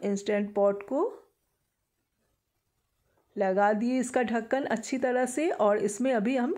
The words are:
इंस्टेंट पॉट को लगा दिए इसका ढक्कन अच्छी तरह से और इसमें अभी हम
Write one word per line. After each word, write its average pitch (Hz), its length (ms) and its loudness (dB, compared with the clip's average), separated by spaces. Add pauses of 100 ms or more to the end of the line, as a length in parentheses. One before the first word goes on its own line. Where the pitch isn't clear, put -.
इंस्टेंट 202 500 -2
पॉट 202 300 2
को 359 260 -2 (2250)
लगा 202 380 2
दिए 240 260 0
इसका 247 240 0
ढक्कन 233 420 -2
अच्छी 226 320 -4
तरह 254 300 0
से 302 220 0
और 208 300 2
इसमें 247 340 0
अभी 233 220 0
हम 254 200 0